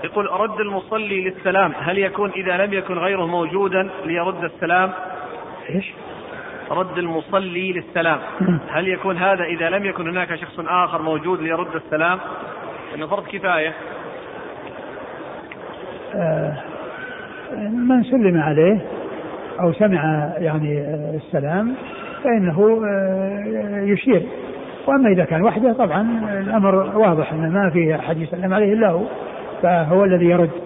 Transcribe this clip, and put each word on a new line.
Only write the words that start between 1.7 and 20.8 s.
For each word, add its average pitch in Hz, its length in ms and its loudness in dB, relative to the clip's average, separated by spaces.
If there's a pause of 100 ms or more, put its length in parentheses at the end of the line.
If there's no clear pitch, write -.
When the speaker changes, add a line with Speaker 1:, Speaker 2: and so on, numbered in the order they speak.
Speaker 1:
هل 175 160 -2
يكون 196 380 0
إذا 185 300 0
لم 202 80 -4
يكن 190 200 -4
غيره 180 320 0
موجودا 180 640 0 (160)
ليرد 170 380 -2
السلام؟" 175 480 0 (800)
Speaker 2:
إيش؟ - 240 -4 (800)
Speaker 1:
رد 170 260 -4
المصلي 180 760 -2
للسلام 165 440 0 (240)
Speaker 2:
مم. 180 180 2 (120)
Speaker 1:
هل 165 160 0
يكون 185 300 -2
هذا 185 260 2
إذا 165 260 -2
لم 196 160 0
يكن 180 240 -4
هناك 175 260 -4
شخص 165 240 -12
آخر 170 420 0
موجود 160 400 0
ليرد 165 340 -2
السلام؟ 165 440 0 (760)
إنه 151 120 -8
فرض 196 200 -2
كفاية. 170 460 0 (2500)
Speaker 2:
آه، 156 420 -2 (1000)
من 240 440 4
سلم 202 380 4
عليه 160 400 6 (800)
أو 175 120 4
سمع 156 640 4
يعني، 151 420 0
آه، 151 360 -4